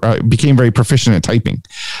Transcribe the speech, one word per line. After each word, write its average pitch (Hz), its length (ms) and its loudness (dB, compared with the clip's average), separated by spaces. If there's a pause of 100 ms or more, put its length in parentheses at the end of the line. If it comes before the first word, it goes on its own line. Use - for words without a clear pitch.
uh, 113 200 0
became 135 340 2
very 123 140 4
proficient 117 460 0
at 82 60 0
typing. - 400 -2 (380)